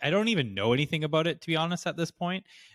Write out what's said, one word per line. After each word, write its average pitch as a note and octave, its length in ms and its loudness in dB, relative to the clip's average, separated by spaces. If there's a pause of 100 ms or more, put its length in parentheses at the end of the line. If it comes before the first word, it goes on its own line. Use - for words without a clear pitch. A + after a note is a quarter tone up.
I C#3+ 80 0
don't G#3+ 180 2
even C3+ 260 0
know G#2+ 180 2
anything D3+ 300 0
about D#3 240 2
it, E3 140 -4
to - 60 -20
be D#3+ 100 0
honest, E3+ 300 -2
at D#3+ 100 -4
this E3 160 -2
point, F3+ 320 -4 (300)